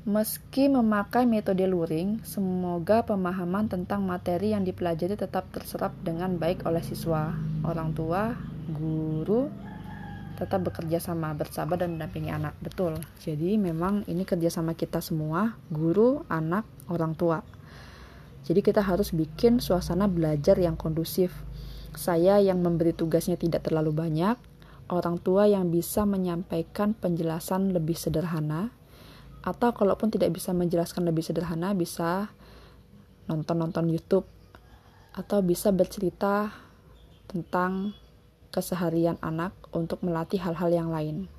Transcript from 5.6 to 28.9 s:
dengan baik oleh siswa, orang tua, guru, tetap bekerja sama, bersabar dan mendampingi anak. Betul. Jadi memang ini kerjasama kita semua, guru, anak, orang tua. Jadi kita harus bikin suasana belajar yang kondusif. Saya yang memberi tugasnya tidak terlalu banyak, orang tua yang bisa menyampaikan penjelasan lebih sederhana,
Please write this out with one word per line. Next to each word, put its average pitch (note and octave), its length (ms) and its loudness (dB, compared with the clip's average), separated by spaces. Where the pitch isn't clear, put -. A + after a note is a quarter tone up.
dengan F3 400 -2
baik E3 240 0
oleh E3 160 0
siswa, D#3+ 560 -2
orang D#3+ 240 -2
tua, E3+ 400 -2
guru, D#3 800 0
tetap F#3 320 0
bekerja E3 320 -2
sama, D#3+ 320 -4
bersabar D#3 400 -2
dan F3 240 -2
mendampingi D#3 320 -6
anak. D3+ 320 -4
Betul. D#3+ 320 -2
Jadi F3 400 0
memang F#3 480 0
ini F3+ 160 -2
kerjasama E3 480 0
kita E3 320 -4
semua, E3 640 0
guru, G3+ 640 4
anak, E3 320 0
orang E3 240 0
tua. D#3+ 320 0
Jadi F#3+ 160 4
kita A3 160 6
harus G3 320 2
bikin F#3+ 480 4
suasana F3+ 480 2
belajar D#3+ 480 4
yang E3+ 240 2
kondusif. E3 640 -2
Saya F#3 480 4
yang F#3 240 4
memberi E3+ 320 2
tugasnya E3 400 2
tidak D#3 320 0
terlalu D#3 240 2
banyak, E3 480 0
orang F3 320 0
tua F#3+ 240 4
yang G3 240 4
bisa F3 400 0
menyampaikan F#3 880 -2
penjelasan F3+ 800 0
lebih D#3+ 240 0
sederhana, D#3+ 720 -2